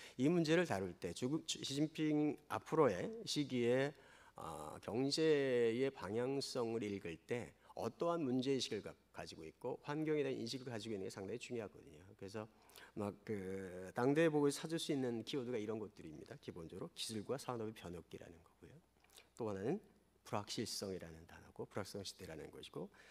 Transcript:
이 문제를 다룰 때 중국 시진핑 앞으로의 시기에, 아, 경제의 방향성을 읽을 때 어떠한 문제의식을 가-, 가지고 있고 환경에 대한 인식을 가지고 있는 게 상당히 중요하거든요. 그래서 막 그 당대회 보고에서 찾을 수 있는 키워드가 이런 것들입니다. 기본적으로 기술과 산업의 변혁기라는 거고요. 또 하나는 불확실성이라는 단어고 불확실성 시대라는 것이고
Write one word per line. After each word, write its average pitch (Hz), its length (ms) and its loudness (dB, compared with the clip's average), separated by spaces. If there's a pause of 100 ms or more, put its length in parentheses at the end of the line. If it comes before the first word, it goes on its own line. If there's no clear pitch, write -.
(160)
이 131 120 6
문제를 165 380 6
다룰 95 260 0
때 85 200 -4
중국 139 360 -2
시진핑 151 880 2 (120)
앞으로의 156 760 2
시기에, 131 680 2 (400)
아, 78 480 -8
경제의 135 1080 4
방향성을 120 920 0
읽을 98 340 -4
때 113 360 -4 (220)
어떠한 165 480 0
문제의식을 127 600 2
가-, 80 120 -10 (180)
가지고 85 320 -10
있고 98 380 -6
환경에 151 400 0
대한 135 160 -2
인식을 123 280 -6
가지고 113 280 -4
있는 95 120 -4
게 113 40 -6
상당히 104 280 -6
중요하거든요. - 640 -8 (180)
그래서 107 300 -8 (460)
막 101 200 0 (100)
그 95 680 -6
당대회 143 340 6
보고에서 147 320 4
찾을 160 180 -2
수 - 140 -2
있는 123 320 0
키워드가 123 320 -2
이런 110 220 -2
것들입니다. 85 640 -10
기본적으로 92 540 -10
기술과 113 440 -4
산업의 113 360 -4
변혁기라는 87 600 -12 (100)
거고요. - 260 -20 (680)
또 117 120 -2
하나는 104 320 0 (440)
불확실성이라는 95 1000 -4
단어고 - 400 -12
불확실성 101 380 -6
시대라는 80 460 -12
것이고 - 400 -10 (200)